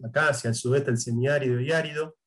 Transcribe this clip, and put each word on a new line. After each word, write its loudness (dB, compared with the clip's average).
acá 2
hacia 0
el 0
sudeste, 0
el 2
semiárido 0
y 0
árido -2